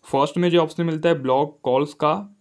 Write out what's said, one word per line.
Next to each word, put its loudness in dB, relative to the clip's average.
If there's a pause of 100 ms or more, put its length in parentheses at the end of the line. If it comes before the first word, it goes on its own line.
फर्स्ट 0
में 2
जो 4
ऑप्शन -4
मिलता -2
है 2
ब्लॉक -2
कॉल्स -2
का 0 (280)